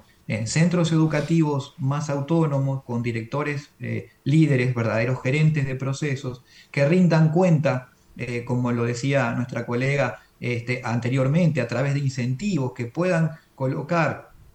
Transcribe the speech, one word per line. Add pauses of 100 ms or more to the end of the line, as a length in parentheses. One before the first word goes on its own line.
(280)
en
centros
educativos
más
autónomos,
con
directores, (100)
eh, (160)
líderes,
verdaderos
gerentes
de
procesos, (280)
que
rindan
cuenta, (260)
eh,
como
lo
decía
nuestra
colega, (200)
este,
anteriormente,
a
través
de
incentivos
que
puedan (240)
colocar (220)